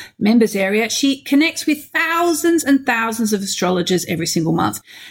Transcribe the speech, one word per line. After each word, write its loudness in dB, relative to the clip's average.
members 4
area, 0
she -2
connects 0
with -2
thousands 0
and 2
thousands 0
of -2
astrologers -2
every -4
single 0
month. -2